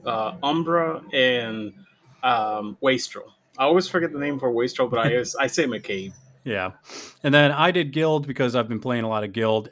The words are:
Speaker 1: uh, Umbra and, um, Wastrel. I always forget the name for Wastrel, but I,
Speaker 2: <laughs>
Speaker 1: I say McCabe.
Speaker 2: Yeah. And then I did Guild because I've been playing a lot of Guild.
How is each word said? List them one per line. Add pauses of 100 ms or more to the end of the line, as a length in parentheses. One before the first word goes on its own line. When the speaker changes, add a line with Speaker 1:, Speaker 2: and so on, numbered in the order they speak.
Speaker 1:
uh,
Umbra (100)
and, (500)
um,
Wastrel. (260)
I
always
forget
the
name
for
Wastrel,
but
I,
Speaker 2:
<laughs>
Speaker 1:
I
say
McCabe. (320)
Speaker 2:
Yeah. (500)
And
then
I
did
Guild
because
I've
been
playing
a
lot
of
Guild.